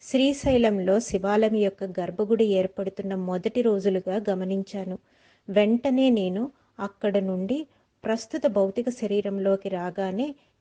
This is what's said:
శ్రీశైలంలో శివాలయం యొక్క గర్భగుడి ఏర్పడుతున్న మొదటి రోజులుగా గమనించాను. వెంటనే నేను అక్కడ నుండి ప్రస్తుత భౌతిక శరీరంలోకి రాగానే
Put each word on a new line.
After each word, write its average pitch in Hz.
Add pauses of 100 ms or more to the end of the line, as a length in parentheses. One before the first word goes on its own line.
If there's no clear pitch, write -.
శ్రీశైలంలో 233
శివాలయం 214
యొక్క 196
గర్భగుడి 196
ఏర్పడుతున్న 190
మొదటి 185
రోజులుగా 196
గమనించాను. 190 (500)
వెంటనే 240
నేను 208 (280)
అక్కడ 202
నుండి 190 (360)
ప్రస్తుత 226
భౌతిక 202
శరీరంలోకి 196
రాగానే 190 (260)